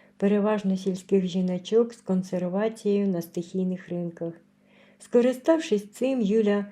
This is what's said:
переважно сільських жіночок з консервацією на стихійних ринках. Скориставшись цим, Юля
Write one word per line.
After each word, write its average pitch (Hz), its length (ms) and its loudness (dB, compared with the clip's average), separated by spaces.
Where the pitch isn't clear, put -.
переважно 202 600 2
сільських 185 500 0
жіночок 185 680 0
з - 20 -20
консервацією 196 1120 -2
на 175 140 0
стихійних 185 680 -6
ринках. 170 460 -6
Скориставшись 254 920 2
цим, 262 300 -2
Юля 202 520 2